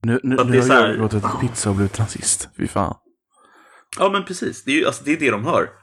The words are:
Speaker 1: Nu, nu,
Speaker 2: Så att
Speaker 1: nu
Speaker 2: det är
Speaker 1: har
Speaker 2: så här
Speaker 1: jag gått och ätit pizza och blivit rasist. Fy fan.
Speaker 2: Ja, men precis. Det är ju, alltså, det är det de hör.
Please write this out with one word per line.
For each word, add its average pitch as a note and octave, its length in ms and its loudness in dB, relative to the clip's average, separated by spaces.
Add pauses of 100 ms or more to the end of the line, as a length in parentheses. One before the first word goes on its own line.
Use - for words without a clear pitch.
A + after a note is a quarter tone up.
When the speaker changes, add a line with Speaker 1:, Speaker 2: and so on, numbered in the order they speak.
Speaker 1:
Nu, A#2 200 2
nu, B2+ 120 0
Speaker 2:
Så B2+ 60 2
att B2 60 2
Speaker 1:
nu B2 60 2
Speaker 2:
det B2 40 6
är B2+ 40 6
Speaker 1:
har B2 60 2
Speaker 2:
så C3 60 6
här A#2 160 6
Speaker 1:
jag A2 100 -2
gått G#2+ 140 0
och G#2 60 0
ätit G#2+ 220 -4
pizza A#2+ 280 -2
och G2 60 2
blivit G2 240 0
rasist. - 580 -4
Fy - 100 -4
fan. - 280 -2 (1040)
Speaker 2:
Ja, F#3+ 100 4
men F#3+ 160 -2
precis. - 380 -8
Det C3+ 80 -4
är C#3+ 40 2
ju, D#3 100 2
alltså, - 180 -4
det C#3 100 -2
är D#3+ 60 -2
det C3 120 2
de G#2+ 140 -2
hör. C3 240 0 (140)